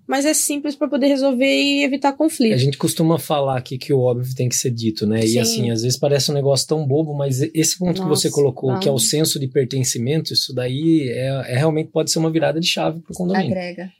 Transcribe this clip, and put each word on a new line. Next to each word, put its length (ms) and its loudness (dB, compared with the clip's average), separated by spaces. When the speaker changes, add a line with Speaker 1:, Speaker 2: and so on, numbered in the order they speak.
Speaker 1:
mas 180 0
é 80 2
simples 420 -2
pra 120 -2
poder 200 0
resolver 380 2
e 380 2
evitar 300 0
conflito. 400 2
Speaker 2:
A 40 2
gente 200 0
costuma 400 2
falar 400 -2
aqui 200 -8
que 160 -2
o 80 4
óbvio 340 0
tem 140 0
que 60 -2
ser 160 -2
dito, 360 -2
né? 160 2
E, 60 2
Speaker 1:
Sim. 100 2
Speaker 2:
assim, 320 0
às 120 0
vezes 140 0
parece 320 0
um 40 -2
negócio 340 0
tão 180 0
bobo, 280 0
mas 280 -2
e-, 120 -2
esse 240 0
ponto 240 -2
que 60 -2
você 200 0
Speaker 1:
Nossa, 80 0
Speaker 2:
colocou, 440 0
que 80 -2
é 40 4
o 40 0
Speaker 1:
tá. 60 0
Speaker 2:
senso 380 0
de 80 -4
pertencimento, 840 -2
isso 200 -2
daí 560 2
é, 440 -4
é 40 2
realmente 320 2
pode 220 0
ser 80 0
uma 120 2
virada 280 2
de 80 -2
chave 320 -2
pro 140 -16
condomínio. 380 0
Speaker 3:
Agrega. 480 -8